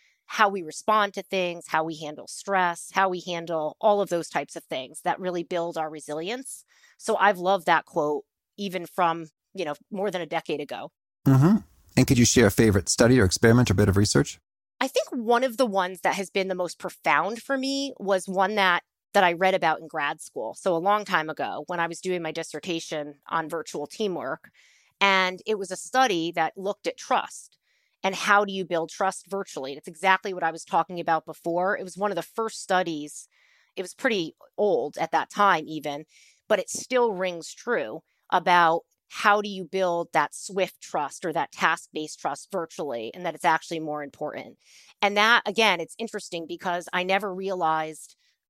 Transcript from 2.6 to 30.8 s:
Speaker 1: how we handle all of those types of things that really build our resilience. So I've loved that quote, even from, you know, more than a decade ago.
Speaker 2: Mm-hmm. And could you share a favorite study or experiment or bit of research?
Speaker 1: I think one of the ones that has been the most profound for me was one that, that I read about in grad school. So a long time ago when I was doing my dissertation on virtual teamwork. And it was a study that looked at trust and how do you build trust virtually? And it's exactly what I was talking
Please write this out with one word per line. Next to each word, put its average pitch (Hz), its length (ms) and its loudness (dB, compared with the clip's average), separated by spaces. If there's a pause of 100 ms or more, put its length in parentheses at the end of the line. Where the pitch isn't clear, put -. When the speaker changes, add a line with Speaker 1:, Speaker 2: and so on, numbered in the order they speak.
Speaker 1:
how 190 160 4
we 180 180 -4
handle 165 540 -4
all 208 220 4
of 175 80 -2
those 170 180 -2
types - 260 -6
of 160 100 -14
things 135 380 -10
that 175 160 -2
really 180 260 -4
build 170 340 -4
our 156 100 -4
resilience. 160 800 -10 (320)
So 220 180 -2
I've 196 220 4
loved 180 280 0
that 165 200 4
quote, 151 380 -2 (340)
even 185 260 -6
from, 165 440 0 (260)
you 190 100 -6
know, 147 120 -6 (140)
more 202 200 -4
than 175 100 -6
a 165 60 -6
decade 156 340 -4
ago. 139 300 -10 (360)
Speaker 2:
Mm-hmm. 143 320 8 (400)
And 131 80 6
could 123 120 4
you 120 80 8
share 117 220 6
a - 20 6
favorite 104 400 4
study 127 280 6
or 107 60 6
experiment 113 460 6
or 95 40 4
bit 101 140 6
of 95 80 4
research? 107 420 2 (440)
Speaker 1:
I 269 40 0
think 539 260 -2
one 240 300 2
of 247 140 -2
the 262 80 4
ones 190 380 -2
that 175 140 0
has 196 120 -6
been 190 200 -2
the 185 60 -2
most 180 240 -6
profound 175 640 0
for 277 160 -2
me 277 420 -2
was 190 300 -2
one 190 280 0
that, 185 260 4 (320)
that 202 100 6
I 175 80 4
read 185 220 2
about 160 260 0
in 160 80 -18
grad 151 320 -4
school. - 320 -8
So 180 240 -2
a - 0 -
long 202 300 2
time 160 240 0
ago 123 380 -6
when 175 120 -4
I 165 60 0
was 165 160 -10
doing 180 180 -2
my 160 120 -6
dissertation 160 840 -8 (160)
on 160 180 -2
virtual 151 380 -8
teamwork. 160 640 -6 (500)
And 190 460 2
it 214 120 0
was 185 120 -8
a 185 60 -6
study 180 560 0
that 160 260 -2
looked 190 280 -6
at - 120 -4
trust - 580 -4 (460)
and 190 120 0
how 208 300 4
do 196 80 -6
you 190 140 -4
build 165 240 -2
trust - 400 -4
virtually? 147 420 -8
And 143 60 -12
it's - 100 -18
exactly 190 460 2
what 180 100 -4
I 165 60 2
was 165 160 -12
talking 175 340 0